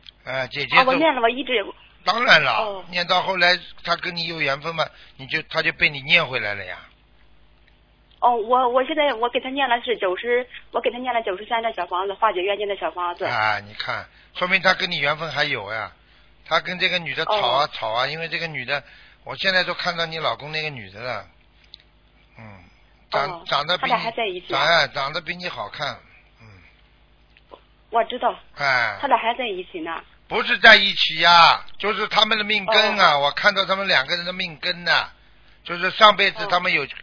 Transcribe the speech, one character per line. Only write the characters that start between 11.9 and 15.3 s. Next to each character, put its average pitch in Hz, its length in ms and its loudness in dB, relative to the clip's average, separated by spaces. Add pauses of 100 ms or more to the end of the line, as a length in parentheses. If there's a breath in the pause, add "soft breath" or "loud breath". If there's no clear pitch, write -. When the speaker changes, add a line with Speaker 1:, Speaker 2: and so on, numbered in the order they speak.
Speaker 2:
子， 196 80 -4
化 214 180 2
解 180 80 -4
冤 202 160 0
结 208 80 -6
的 202 120 -4
小 175 160 -4
房 175 240 -6
子。 180 100 -6
Speaker 1:
啊， 107 340 0
你 101 140 -16
看， 110 340 -8 (260 soft breath)
说 180 140 -2
明 185 140 0
他 185 100 4
跟 185 180 -4
你 175 60 -4
缘 143 220 0
分 160 120 -8